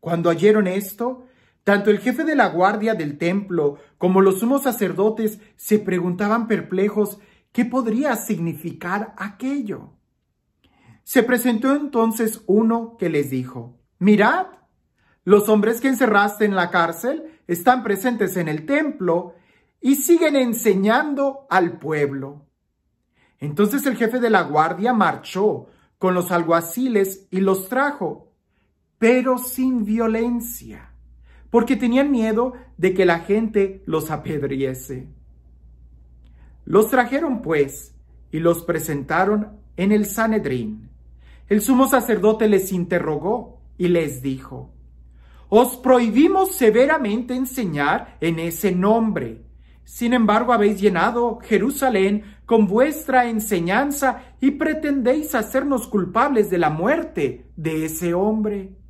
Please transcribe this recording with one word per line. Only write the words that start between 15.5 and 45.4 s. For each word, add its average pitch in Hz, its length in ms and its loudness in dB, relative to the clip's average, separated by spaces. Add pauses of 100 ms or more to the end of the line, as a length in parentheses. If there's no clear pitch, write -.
que 269 80 0
encerraste 214 560 2
en 196 100 0
la 175 160 0
cárcel 185 540 -2 (240)
están 240 340 2
presentes 202 540 -2
en 175 100 -2
el 156 180 -6
templo 185 720 -2 (460)
y 269 160 2
siguen 320 400 4
enseñando 254 1120 0
al 170 300 0
pueblo". 143 680 -4 (960)
Entonces 202 460 0
el 254 100 0
jefe 233 240 0
de 233 100 2
la 190 120 4
guardia 165 500 0
marchó 185 760 0 (320)
con 185 160 2
los 180 160 -2
alguaciles 185 1040 0
y 185 80 -2
los 190 280 0
trajo, 262 640 -4 (680)
pero 254 400 4
sin 254 460 -2
violencia, 226 1080 -4 (580)
porque 233 260 2
tenían 254 340 2
miedo 233 440 0 (220)
de 185 160 0
que 185 140 2
la 170 140 2
gente 202 640 0
los 156 240 -4
apedriese. 135 1000 -6 (1600)
Los 220 260 2
trajeron, 262 500 0
pues, 147 540 -4 (360)
y 160 100 -6
los 170 240 2
presentaron 165 960 -2 (160)
en 196 160 2
el 214 140 2
Sanedrín. 147 840 -4 (580)
El 208 140 2
sumo 262 260 4
sacerdote 220 600 2
les 190 240 2
interrogó 175 880 -4 (180)
y 180 100 0
les 151 320 0
dijo: 131 520 -10 (760)